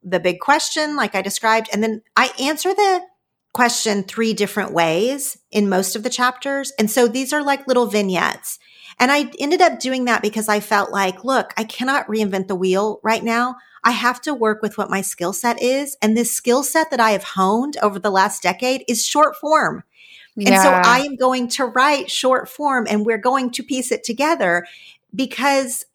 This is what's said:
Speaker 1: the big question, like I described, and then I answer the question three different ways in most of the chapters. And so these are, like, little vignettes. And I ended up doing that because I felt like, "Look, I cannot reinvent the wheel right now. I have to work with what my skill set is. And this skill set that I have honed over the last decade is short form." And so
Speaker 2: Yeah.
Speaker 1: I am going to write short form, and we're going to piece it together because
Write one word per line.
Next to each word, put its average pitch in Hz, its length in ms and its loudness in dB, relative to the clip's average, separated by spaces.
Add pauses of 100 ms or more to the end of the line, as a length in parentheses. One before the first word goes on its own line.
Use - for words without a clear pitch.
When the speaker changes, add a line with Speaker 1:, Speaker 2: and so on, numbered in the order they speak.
Speaker 1:
the 180 180 -2
big 180 200 -2
question, 302 560 0
like 226 180 -2
I 190 80 -2
described, 220 520 -2
and 208 100 0
then 220 180 -4 (140)
I 247 240 2
answer 302 340 -2
the 392 280 2 (520)
question 226 500 0
three 220 300 -2
different 202 400 -4
ways 180 640 0 (140)
in 208 180 2
most 190 260 0
of 214 80 -8
the 247 60 -2
chapters. 262 720 -4
And 214 100 2
so 240 180 4
these 262 260 -2
are, 302 100 0
like, 277 240 -2
little 247 200 2
vignettes. 190 720 -2 (400)
And 254 120 4
I 294 180 0 (100)
ended 311 220 2
up 330 180 4
doing 254 260 -4
that 233 160 0
because 214 260 -4
I 208 140 2
felt 202 300 0
like, 190 340 -2
"Look, 254 320 0
I 220 80 -4
cannot 262 420 -4
reinvent 202 400 -2
the 196 80 -4
wheel 190 480 0
right 226 200 -2
now. 240 320 -2 (280)
I 233 80 2
have 240 300 -2
to 302 120 -4
work 214 280 0
with 208 160 -6
what 202 120 -4
my 196 120 -2
skill 175 320 -4
set 240 280 -2
is. 277 400 0
And 220 160 2
this 233 160 0
skill 247 300 2
set 311 280 0
that 262 100 -2
I 220 100 4
have 196 120 0
honed 220 580 0
over 202 180 0
the 202 100 0
last 196 320 2
decade 247 460 -2
is 233 180 0
short 294 300 2
form." 277 480 0 (540)
And 202 100 0
so 196 40 6 (180)
Speaker 2:
Yeah. 185 160 4
Speaker 1:
I 240 160 6
am 285 140 -6
going 254 340 0
to 269 160 -2
write 269 460 0
short 254 380 0
form, 269 400 -2
and 208 160 0
we're 226 120 0
going 254 340 0
to 247 120 -8
piece 254 260 -6
it - 140 -2
together 233 600 0 (480)
because 262 800 -2